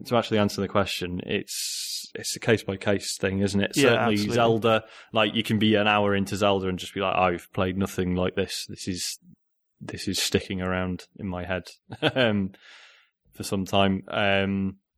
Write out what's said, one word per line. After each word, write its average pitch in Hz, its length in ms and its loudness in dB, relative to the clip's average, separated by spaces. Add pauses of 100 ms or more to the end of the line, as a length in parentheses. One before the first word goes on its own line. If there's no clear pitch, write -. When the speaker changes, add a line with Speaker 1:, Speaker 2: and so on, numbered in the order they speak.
Speaker 1:
to 123 120 0
actually 110 220 2
answer 101 240 2
the 95 60 -2
question, 90 560 -2
it's, - 880 -6
it's - 220 -8
a - 40 -14
case 110 220 2
by 98 140 -6
case - 420 -2
thing, 98 220 -2
isn't 98 200 0
it? 101 140 0
Speaker 2:
Yeah, 143 160 2
Speaker 1:
Certainly 117 240 2
Speaker 2:
absolutely. 107 200 -2
Speaker 1:
Zelda, 113 500 2 (280)
like, 107 220 2
you 113 80 0
can 110 160 0
be 107 160 4
an 104 140 4
hour 104 260 4
into 98 220 0
Zelda 98 320 2
and 90 100 -2
just - 160 -12
be 95 60 -4
like, 95 160 0
"I've 90 360 2
played 92 240 0
nothing 92 380 0
like 90 200 0
this. - 340 -4
This - 200 -14
is, - 300 -6 (640)
this - 280 -10
is 92 140 -2
sticking 95 400 -2
around 92 420 -2 (140)
in 101 80 -8
my 90 180 -6
head, 90 200 -4 (220)
<laughs> - 160 -12
um, 107 500 0 (800)
for - 100 -12
some 98 220 -4
time." 98 440 2
Um, 98 680 0 (220)